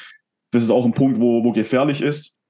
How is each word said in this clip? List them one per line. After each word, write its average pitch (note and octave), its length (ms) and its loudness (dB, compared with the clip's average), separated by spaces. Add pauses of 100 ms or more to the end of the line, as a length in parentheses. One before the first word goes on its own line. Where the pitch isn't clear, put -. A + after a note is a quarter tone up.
(520)
Das A#2+ 100 2
ist A2+ 80 -2
auch A#2+ 160 2
ein A2+ 80 2
Punkt, C3 260 0
wo, A#2 240 2
wo A#2+ 100 2
gefährlich C3 500 -2
ist, D3 340 -6 (120)